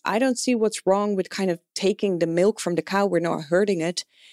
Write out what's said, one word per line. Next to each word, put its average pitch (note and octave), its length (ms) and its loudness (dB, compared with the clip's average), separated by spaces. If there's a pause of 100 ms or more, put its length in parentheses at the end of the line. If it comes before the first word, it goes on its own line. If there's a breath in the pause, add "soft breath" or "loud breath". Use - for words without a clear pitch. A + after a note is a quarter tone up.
"I G3 140 0
don't B3+ 200 2
see B3+ 160 0
what's G#3+ 320 0
wrong G3+ 300 2
with F#3 140 -4
kind F#3+ 200 -2
of E3+ 80 -2 (160)
taking G3 440 0
the E3 80 0
milk F3+ 340 2
from F3 140 -4
the E3 80 0
cow. G3+ 240 0
We're F3 140 0
not E3 240 -2
hurting F3+ 360 2
it." F3 240 -4 (280 soft breath)